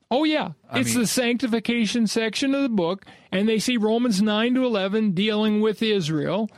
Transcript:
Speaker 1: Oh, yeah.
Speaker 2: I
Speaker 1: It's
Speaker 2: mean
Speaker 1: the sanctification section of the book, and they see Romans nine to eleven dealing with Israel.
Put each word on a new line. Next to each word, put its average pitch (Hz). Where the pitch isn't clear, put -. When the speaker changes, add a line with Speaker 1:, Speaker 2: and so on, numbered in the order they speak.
Speaker 1:
Oh, 269
yeah. 277
Speaker 2:
I 247
Speaker 1:
It's 240
Speaker 2:
mean 240
Speaker 1:
the 208
sanctification 233
section 226
of 277
the 277
book, 190
and 202
they 226
see 254
Romans 220
nine 220
to 254
eleven 208
dealing 214
with 220
Israel. 175